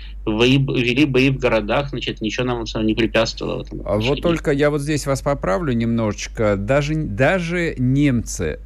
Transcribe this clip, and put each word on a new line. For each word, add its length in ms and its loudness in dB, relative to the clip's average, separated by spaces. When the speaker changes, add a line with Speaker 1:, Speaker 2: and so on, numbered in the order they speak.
Speaker 1:
вои-, 340 4
вели 460 2
бои 260 4
в 80 -2
городах, 500 0
значит, 320 -6
ничего 240 -2
нам, 140 -2
собственно, 260 -4
не 80 4
препятствовало 640 0
в 80 -8
этом 160 -12
Speaker 2:
А 20 -12
вот 140 -2
Speaker 1:
отношении. 240 0
Speaker 2:
только 300 0
я 180 2
вот 120 0
здесь 260 -2
вас 160 -2
поправлю 500 0
немножечко. 840 0
Даже, 380 0
даже 840 0
немцы, 880 0